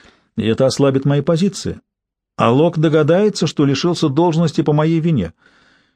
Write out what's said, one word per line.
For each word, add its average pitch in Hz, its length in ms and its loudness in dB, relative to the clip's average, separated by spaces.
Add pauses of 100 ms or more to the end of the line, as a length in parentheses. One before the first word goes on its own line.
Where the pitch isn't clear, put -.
(360)
и 104 100 -4
это 113 200 2
ослабит 135 380 0
мои 143 180 0
позиции. 170 580 -4 (560)
А 113 160 2
Лок 165 260 2
догадается, 165 680 2
что 151 180 -2
лишился 156 440 0
должности 160 520 0
по 151 120 0
моей 160 280 0
вине, 143 320 -2 (640)